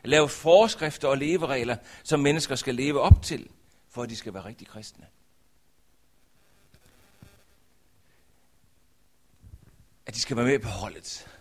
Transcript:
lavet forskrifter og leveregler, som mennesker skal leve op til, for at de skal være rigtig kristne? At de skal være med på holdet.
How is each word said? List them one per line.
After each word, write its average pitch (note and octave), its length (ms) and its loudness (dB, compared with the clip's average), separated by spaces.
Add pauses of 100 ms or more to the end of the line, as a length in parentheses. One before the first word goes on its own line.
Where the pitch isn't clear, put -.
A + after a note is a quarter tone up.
lavet C#3+ 280 4
forskrifter E3 760 2
og C#3 100 2
leveregler, C#3 600 -2 (260)
som D3+ 160 0
mennesker C#3+ 360 0
skal B2+ 200 -6
leve C#3 260 -2
op F#3+ 200 8
til, - 260 -10 (420)
for A#2+ 140 -10
at A2+ 60 -10
de A2+ 60 -14
skal G#2+ 180 -12
være F#2 120 -12
rigtig A2+ 220 -18
kristne? - 380 -20 (4000)
At G#2+ 100 -14
de - 40 -6
skal A#2+ 180 -6
være A#2+ 80 0
med C3+ 140 2
på A2+ 100 -10
holdet. - 580 -12 (140)